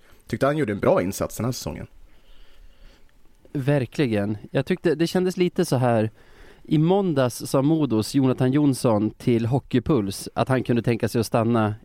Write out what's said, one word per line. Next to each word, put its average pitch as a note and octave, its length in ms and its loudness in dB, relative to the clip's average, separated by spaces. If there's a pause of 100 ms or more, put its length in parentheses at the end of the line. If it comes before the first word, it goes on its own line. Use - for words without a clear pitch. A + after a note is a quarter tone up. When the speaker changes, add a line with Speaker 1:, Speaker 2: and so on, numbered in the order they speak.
(280)
Speaker 1:
Tyckte A#2+ 180 -2
han D3 120 0
gjorde B2 140 -2
en G2+ 80 -4
bra F3+ 220 2
insats F#2 360 -4
den G#2 80 -4
här B2 60 -4
säsongen. - 360 -10 (1700)
Speaker 2:
Verkligen. B2 840 0 (140)
Jag C#3 140 -2
tyckte F3 300 0
det E3 120 -2
kändes F#3 300 -2
lite F3+ 280 0
så D3+ 100 0
här. A#2 360 2 (520)
I - 140 0
måndags D#3 680 2
sa C#3 160 0
Modos C#3 540 0
Jonathan C3 360 2
Jonsson B2 600 2
till A#2 340 0
Hockeypuls A#2 880 -2
att - 160 -2
han B2+ 140 2
kunde A#2 180 0
tänka A#2 260 -2
sig A#2+ 120 -2
att A2 60 0
stanna A2+ 600 2